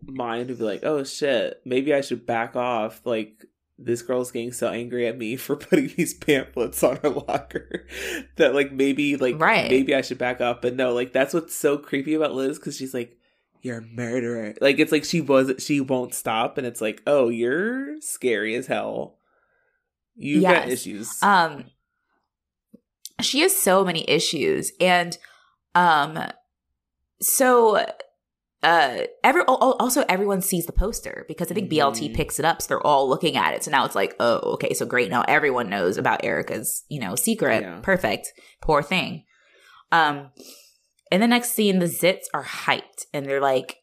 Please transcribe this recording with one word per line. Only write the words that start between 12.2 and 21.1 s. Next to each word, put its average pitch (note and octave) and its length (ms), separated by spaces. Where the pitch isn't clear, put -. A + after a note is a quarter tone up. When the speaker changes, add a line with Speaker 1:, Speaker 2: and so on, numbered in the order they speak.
Speaker 1:
Liz, C3+ 260
'cause D3 160
she's C3 180
like, A#2+ 240
"You're A#2+ 160
a A2+ 40
murderer." A#2 760
Like, C#3 200
it's D3+ 120
like D3 140
she E3+ 160
was, C3 320
she C#3+ 160
won't B2+ 340
stop, A#2+ 440
and B2+ 100
it's A2+ 140
like, A2 260
"Oh, C#3 220
you're G3+ 720
scary A2 540
as C3 120
hell. G#2+ 520
You've D3+ 260
got F3 240
Speaker 2:
Yes. B2 180
Speaker 1:
issues." G#2 380